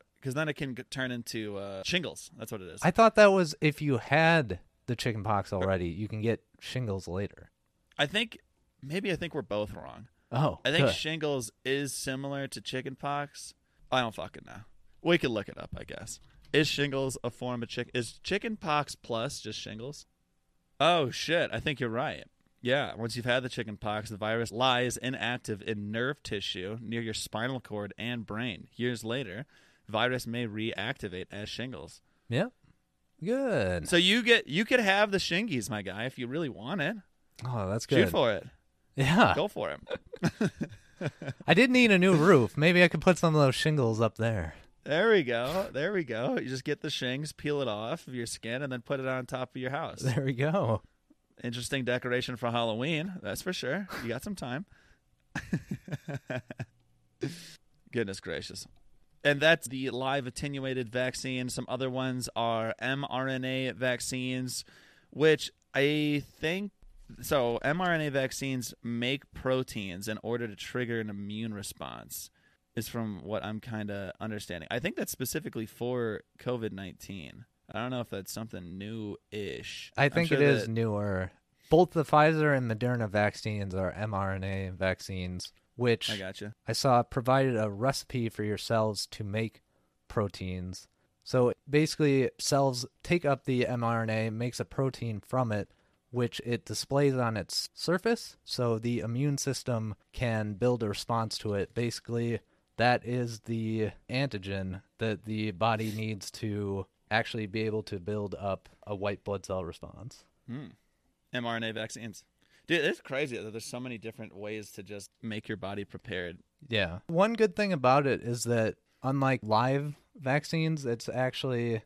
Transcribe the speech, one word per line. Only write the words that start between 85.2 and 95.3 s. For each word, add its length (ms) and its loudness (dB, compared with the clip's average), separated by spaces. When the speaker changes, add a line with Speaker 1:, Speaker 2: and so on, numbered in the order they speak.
Speaker 2:
which 360 2
Speaker 1:
I 60 -2
gotcha. 360 -8
Speaker 2:
I 60 0
saw 280 6
provided 560 4
a 140 2
recipe 580 -2
for 140 -6
your 160 -2
cells 480 0
to 160 -10
make 380 -4
proteins. 800 -4
So 300 4
basically, 600 4
cells 460 2
take 240 0
up 200 0
the 200 2
M 180 -2
R 200 2
N 80 -2
A, 180 0
makes 300 -4
a 60 -2
protein 540 -2
from 320 0